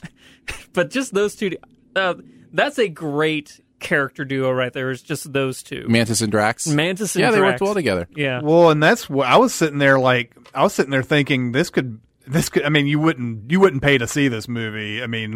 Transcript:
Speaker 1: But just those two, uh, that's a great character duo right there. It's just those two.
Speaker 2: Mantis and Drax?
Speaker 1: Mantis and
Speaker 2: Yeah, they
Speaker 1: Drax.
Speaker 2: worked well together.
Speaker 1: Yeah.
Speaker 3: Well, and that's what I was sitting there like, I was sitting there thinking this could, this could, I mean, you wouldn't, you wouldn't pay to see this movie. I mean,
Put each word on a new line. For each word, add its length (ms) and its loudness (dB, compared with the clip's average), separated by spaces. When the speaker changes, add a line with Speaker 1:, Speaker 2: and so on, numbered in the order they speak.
Speaker 1:
But 160 0
just 240 -4
those 220 0
two, 220 -4
uh, 200 0
that's 260 -2
a 80 2
great 720 -4
character 460 -2
duo 260 0
right 200 -2
there. 200 -4
It's 100 -10
just 320 -8
those 300 -2
two. 240 -12
Speaker 2:
Mantis 340 2
and 100 -2
Drax? 360 0
Speaker 1:
Mantis 480 -2
and 60 0
Speaker 2:
Yeah, 100 2
they 60 2
Speaker 1:
Drax. 160 4
Speaker 2:
worked 80 -6
well 120 -2
together. 420 -2
Speaker 1:
Yeah. 260 -2
Speaker 3:
Well, 280 6
and 120 4
that's 280 2
what 180 0
I 100 6
was 160 4
sitting 260 0
there 200 6
like, 360 0
I 100 0
was 100 2
sitting 180 0
there 120 0
thinking 480 0
this 180 0
could, 300 -4
this 220 0
could, 140 -2
I 60 -2
mean, 180 2
you 120 0
wouldn't, 520 -2
you 80 4
wouldn't 220 4
pay 160 4
to 100 -4
see 220 0
this 180 -4
movie. 560 -6
I 40 -8
mean, 280 -6